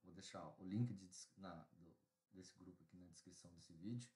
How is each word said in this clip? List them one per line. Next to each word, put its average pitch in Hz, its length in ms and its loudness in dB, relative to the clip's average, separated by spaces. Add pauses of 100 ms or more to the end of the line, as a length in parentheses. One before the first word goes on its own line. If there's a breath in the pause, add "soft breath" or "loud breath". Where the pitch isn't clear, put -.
vou 90 80 -12
deixar 92 320 -4 (140)
o 98 60 -8
link 113 280 10
de 95 140 -4
des-, - 220 -8 (100)
na, 95 120 -4
do, 82 360 -10 (480)
desse 92 260 -8
grupo 90 220 -10
aqui - 140 -14
na 90 160 -10
descrição 90 420 -12
desse 82 200 -12
vídeo. 113 420 0